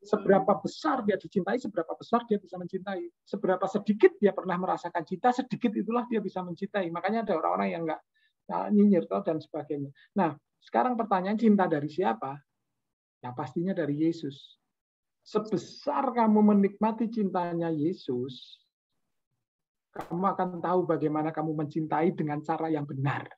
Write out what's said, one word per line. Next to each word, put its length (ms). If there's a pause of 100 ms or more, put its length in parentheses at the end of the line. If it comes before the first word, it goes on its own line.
Seberapa 560
besar 480
dia 80
dicintai, 480
seberapa 320
besar 320
dia 80
bisa 240
mencintai. 480 (160)
Seberapa 480
sedikit 480
dia 160
pernah 240
merasakan 480
cinta, 240
sedikit 480
itulah 320
dia 80
bisa 240
mencintai. 480
Makanya 320
ada 160
orang-orang 320
yang 160
nggak, 160 (480)
nggak 140 (100)
nyinyir 320
toh, 160
dan 160
sebagainya. 560 (240)
Nah, 160 (240)
sekarang 400
pertanyaan, 400
cinta 320
dari 160
siapa? 480 (880)
Ya, 80
pastinya 400
dari 320
Yesus. 560 (640)
Sebesar 880
kamu 400
menikmati 560
cintanya 640
Yesus, 880 (1400)
kamu 400
akan 240
tahu 240
bagaimana 480
kamu 240
mencintai 560
dengan 320
cara 240
yang 160
benar. 560